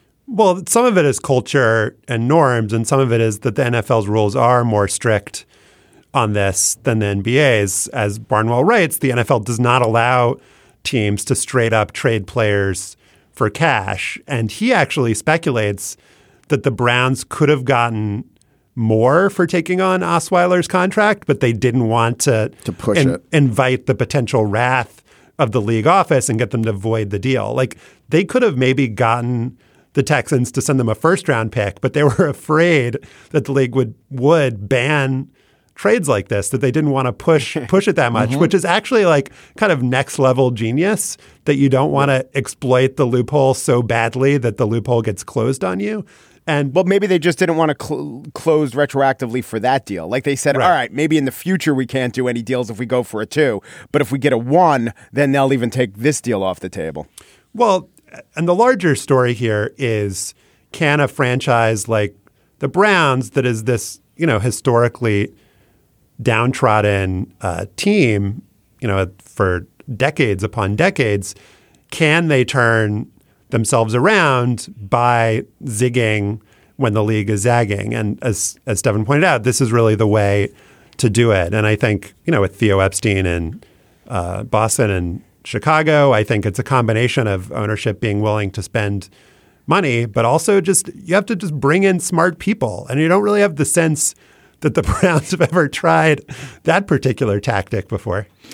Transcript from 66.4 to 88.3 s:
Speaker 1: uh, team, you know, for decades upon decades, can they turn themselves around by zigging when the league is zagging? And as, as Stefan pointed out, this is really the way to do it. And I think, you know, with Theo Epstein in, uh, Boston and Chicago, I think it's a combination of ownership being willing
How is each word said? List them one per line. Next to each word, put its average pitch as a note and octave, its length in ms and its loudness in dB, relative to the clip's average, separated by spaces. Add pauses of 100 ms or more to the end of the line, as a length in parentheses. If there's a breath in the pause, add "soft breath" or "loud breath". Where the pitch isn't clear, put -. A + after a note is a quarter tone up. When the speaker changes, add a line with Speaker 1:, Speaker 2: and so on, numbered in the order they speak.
Speaker 1:
uh, F2+ 260 -6 (100)
team, A#2 640 0 (380)
you A#2 80 -4
know, G2 300 0
for F2+ 480 -2 (300)
decades A#2 480 0
upon G#2 320 -2
decades, A#2 580 0 (560 soft breath)
can D#3+ 380 2
they C3 160 4
turn A2+ 640 0 (400)
themselves A2+ 440 0
around C3 840 2
by A#2 640 2 (200)
zigging A2+ 760 -2 (360 soft breath)
when A#2+ 160 0
the G#2+ 100 2
league G#2+ 280 0
is G#2 120 -2
zagging? A2 520 0
And G#2+ 280 -4
as, - 440 -4
as G#2+ 120 -4
Stefan G#2+ 260 0
pointed C#3+ 200 2
out, C#3+ 180 2
this A#2+ 180 0
is A#2 120 0
really A2+ 220 4
the G#2+ 120 2
way G2+ 460 2 (460 soft breath)
to A#2+ 120 2
do A#2 220 2
it. F2+ 200 0
And G#2+ 140 0
I G#2+ 100 2
think, G#2+ 380 -2 (100)
you - 60 -4
know, C#3+ 100 2
with F#2+ 160 -2
Theo G2+ 220 2
Epstein F#2+ 480 0
in, E2+ 360 -4 (440 soft breath)
uh, F#2+ 380 -6
Boston A2 460 0
and F2+ 320 -4 (220)
Chicago, D3+ 680 2
I G#2+ 120 2
think G#2 220 -2
it's G2+ 120 -4
a A2+ 60 -2
combination A#2 640 0
of G2 260 -4
ownership G#2+ 480 -4
being G#2 200 -2
willing G#2 320 -2